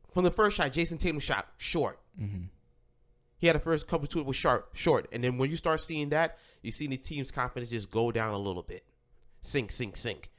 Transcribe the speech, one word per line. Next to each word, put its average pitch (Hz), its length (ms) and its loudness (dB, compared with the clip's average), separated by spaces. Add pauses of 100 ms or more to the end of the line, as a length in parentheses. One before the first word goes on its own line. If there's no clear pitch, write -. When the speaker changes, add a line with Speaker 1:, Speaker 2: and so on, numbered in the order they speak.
(120)
Speaker 1:
from 180 120 4
the 180 60 6
first 208 260 4
shot, 147 160 2
Jason 165 260 0
Tatum 151 220 0
shot 117 280 -2 (100)
short. 123 400 -2 (220)
Speaker 2:
Mm-hmm. 101 240 -6 (920)
Speaker 1:
He 170 80 4
had 165 100 8
the 147 40 0
first 160 260 0
couple 156 220 -2
to 165 120 -4
it 139 60 -4
was 135 100 -2
sharp, - 380 2
short. 139 380 4
And 120 100 -4
then 123 140 0
when 135 140 0
you 165 60 -4
start 160 260 0
seeing 151 280 -4
that, 160 280 2 (240)
you 117 100 -8
see 151 140 -6
the 135 100 -4
team's 135 340 -6
confidence 123 400 -4
just 113 200 -4
go 117 200 2
down 110 240 0
a 101 40 -2
little 95 240 -4
bit. 92 200 -14 (600)
Sink, 120 280 -2
sink, 104 260 -6
sink. - 420 -8